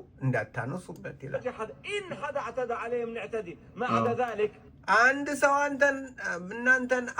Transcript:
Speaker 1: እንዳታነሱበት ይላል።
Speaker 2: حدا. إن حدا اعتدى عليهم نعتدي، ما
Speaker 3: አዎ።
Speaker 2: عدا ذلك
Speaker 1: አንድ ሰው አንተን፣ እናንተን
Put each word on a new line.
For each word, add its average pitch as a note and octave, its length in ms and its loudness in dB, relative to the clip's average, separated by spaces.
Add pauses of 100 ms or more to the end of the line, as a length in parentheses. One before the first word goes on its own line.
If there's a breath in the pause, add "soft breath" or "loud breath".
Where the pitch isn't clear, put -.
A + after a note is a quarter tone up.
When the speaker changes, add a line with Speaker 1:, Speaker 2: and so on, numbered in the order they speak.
(200)
Speaker 1:
እንዳታነሱበት B2+ 1000 -4
ይላል። - 280 -6
Speaker 2:
حدا. A3+ 240 -8 (140)
إن G4+ 280 -4
حدا C#4 240 -6
اعتدى A#3 360 -4
عليهم A#3 380 -4
نعتدي، G#3+ 400 -6 (180)
ما A3 160 -4
Speaker 3:
አዎ። A3+ 100 0
Speaker 2:
عدا A#3 220 2
ذلك A3 340 0 (440)
Speaker 1:
አንድ C4+ 300 6 (100)
ሰው C#4+ 200 6
አንተን፣ C#4+ 420 4 (480)
እናንተን B3 600 2 (140)